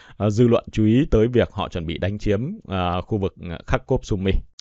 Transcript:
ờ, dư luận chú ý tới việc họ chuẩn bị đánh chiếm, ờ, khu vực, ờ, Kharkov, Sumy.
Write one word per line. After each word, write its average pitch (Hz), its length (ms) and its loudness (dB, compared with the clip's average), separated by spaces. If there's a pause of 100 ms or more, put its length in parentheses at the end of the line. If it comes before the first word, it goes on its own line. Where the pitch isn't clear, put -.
(180)
ờ, 101 120 0
dư 113 180 4
luận 117 240 4
chú 110 140 2
ý 120 260 4
tới 110 160 4
việc 117 240 2
họ - 180 -6
chuẩn 85 160 -8
bị 80 120 -6
đánh 98 220 -4
chiếm, 104 220 0 (260)
ờ, 90 340 -2
khu - 160 -4
vực, 95 180 -4 (140)
ờ, 82 80 -10 (100)
Kharkov, 131 360 -2
Sumy. 95 280 -2 (300)